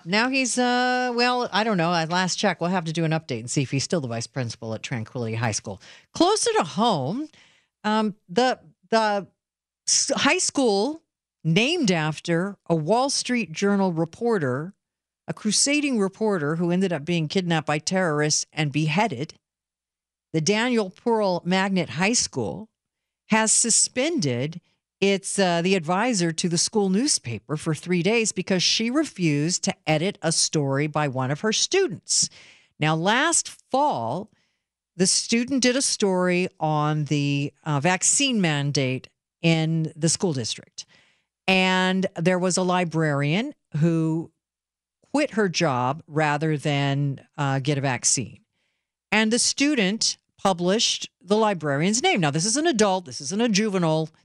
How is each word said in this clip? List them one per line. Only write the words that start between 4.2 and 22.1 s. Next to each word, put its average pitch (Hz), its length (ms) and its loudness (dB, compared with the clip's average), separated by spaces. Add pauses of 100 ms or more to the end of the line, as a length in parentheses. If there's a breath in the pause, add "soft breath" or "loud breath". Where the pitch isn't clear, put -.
principal 113 480 -6
at - 80 -12
Tranquility 113 520 -6
High 113 180 0
School. - 280 -8 (320 loud breath)
Closer 427 440 2
to 302 60 2
home, 180 640 0 (560 soft breath)
um, 214 320 0 (140)
the, 233 300 2 (320)
the 208 360 2 (600)
s-, - 280 0
high 302 220 2
school 254 640 0 (420)
named 226 460 2
after 170 680 0 (120)
a 170 60 2
Wall 220 340 0
Street 240 420 -2
Journal 196 400 2
reporter, 165 840 -2 (520)
a 165 60 -6
crusading 277 640 0
reporter 190 580 0
who 175 120 0
ended 180 240 2
up 143 100 -4
being 165 240 0
kidnapped 170 380 0
by 151 140 0
terrorists 151 720 0
and 151 180 -2
beheaded, 156 640 -2 (960)
the 160 100 0
Daniel 214 500 0
Pearl 208 520 0
Magnet 185 480 0
High 185 220 0